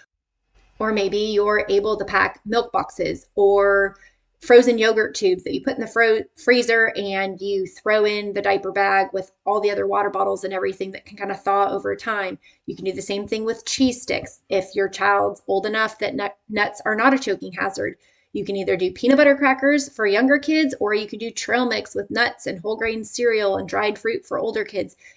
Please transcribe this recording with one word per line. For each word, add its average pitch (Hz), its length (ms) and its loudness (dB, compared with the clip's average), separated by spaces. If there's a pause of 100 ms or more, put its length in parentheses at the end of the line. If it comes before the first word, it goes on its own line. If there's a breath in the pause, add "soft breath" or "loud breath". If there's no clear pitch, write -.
(760 soft breath)
Or 220 140 -2
maybe 202 260 0
you're 208 520 2
able 202 280 0
to 196 80 -6
pack 190 400 -2
milk 226 260 -2
boxes - 640 -4
or 202 600 4 (460 soft breath)
frozen 240 380 8
yogurt 220 340 2
tubes 185 300 0
that - 100 -6
you - 80 -4
put 269 140 -4
in 254 60 -6
the 220 60 -6
fro-, 220 360 2 (120)
freezer 233 600 4
and 196 440 -4
you 196 280 -4
throw 214 380 2
in 208 280 -2
the 202 80 -4
diaper 196 300 0
bag 196 420 2
with 190 180 -6 (140)
all 208 160 0
the 202 80 2
other 202 160 -2
water 202 240 0
bottles 196 340 -2
and 190 100 -6
everything 190 380 -6
that - 140 -16
can 208 100 -20
kinda 202 200 -8
thaw 202 340 0
over 196 260 -4
time. 202 440 -6 (260 soft breath)
You - 100 -10
can 175 100 -10
do 190 60 -2
the 190 120 -8
same 202 240 -6
thing 220 180 -4
with 226 200 -6
cheese 254 360 0
sticks. - 480 -8
If 190 240 -2
your 196 160 0
child's 202 580 0
old 196 200 0
enough 220 320 -2
that - 160 -4
nut-, 202 220 -6 (120)
nuts 208 360 -4
are 214 100 0
not 247 180 4
a 262 60 2
choking 185 340 -6
hazard, 190 440 -6 (360)
you 208 100 -4
can 196 120 -6
either 196 220 -2
do 185 140 -2
peanut 262 260 2
butter 285 180 6
crackers 277 540 2
for 214 180 -2
younger 262 320 4
kids, 311 400 0
or 208 140 0
you 214 120 0
can 208 140 -12
do 226 100 -8
trail 247 380 -2
mix 214 260 -4
with 202 160 -6
nuts - 380 -2
and 190 120 -6
whole 214 180 -6
grain 220 260 -4
cereal 214 540 0
and 190 100 -8
dried 208 320 -2
fruit - 260 -4
for - 140 -6
older 214 240 -2
kids. - 320 -8 (220 soft breath)